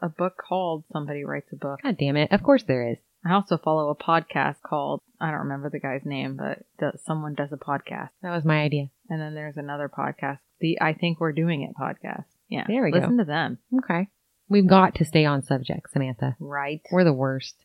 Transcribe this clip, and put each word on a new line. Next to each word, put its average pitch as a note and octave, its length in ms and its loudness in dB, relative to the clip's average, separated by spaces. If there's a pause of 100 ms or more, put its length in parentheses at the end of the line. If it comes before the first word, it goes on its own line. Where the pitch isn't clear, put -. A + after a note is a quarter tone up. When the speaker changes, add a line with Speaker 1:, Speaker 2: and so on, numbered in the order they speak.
Speaker 1:
a F3 80 -4
book F3 260 -4 (140)
called F3 440 -2
Somebody D3 320 -6
Writes C#3+ 280 -8
a - 40 -10
Book. C#3 260 -8
Speaker 2:
God B3 160 -2
damn C#3+ 180 2
it. D3+ 160 2
Of G3+ 100 4
course C#4 200 6
there B2 280 0
is. A#2 60 -2 (300)
Speaker 1:
I E3+ 80 2
also G3 240 0
follow D#3 320 0
a D3 60 -4
podcast D3 680 0
called, C#3+ 360 -4 (200)
I E3 120 -4
don't D3 80 -4
remember C#3 280 -6
the C#3 120 -8
guy's C#3 260 -6
name, C3+ 300 -6
but C#3 240 -8 (180)
do-, - 260 -2
someone D3+ 300 -4
does C#3+ 180 -4
a D3 40 -6
podcast. C#3 540 -6 (120)
Speaker 2:
That F3+ 80 -8
was E3+ 140 -2
my D#3 180 4
idea. C#3+ 240 0 (240)
Speaker 1:
And D#3+ 100 -4
then D3+ 140 -10
there's D3+ 220 -10
another C#3+ 320 -6
podcast, C#3 500 -6 (220)
the E3 200 0
I D#3+ 120 2
Think E3+ 280 -2
We're D#3+ 120 0
Doing D#3+ 300 0
It - 160 -10
podcast. - 460 -8 (240)
Yeah. - 200 -6
Speaker 2:
There A#3+ 160 0
we D#3 80 2
go. F3 80 4
Speaker 1:
Listen B3 180 2
to G#3+ 60 4
them. D3 340 -2 (260)
Speaker 2:
Okay. F3+ 240 -2 (400)
We've G3 200 6
got F#3 260 8
to E3 100 0
stay D#3 200 4
on C#3+ 180 2
subject, - 500 -4
Samantha. C3 460 -2
Speaker 1:
Right. C#3+ 420 -6 (120)
Speaker 2:
We're F3+ 120 6
the D#3+ 80 8
worst. C3+ 520 -2